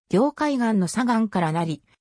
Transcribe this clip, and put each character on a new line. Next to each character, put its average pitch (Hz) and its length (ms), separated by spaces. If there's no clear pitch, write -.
凝 247 240
灰 302 220
岩 233 180
の 185 160
砂 233 320
岩 220 80
か 190 120
ら 160 120
な 170 140
り、 156 160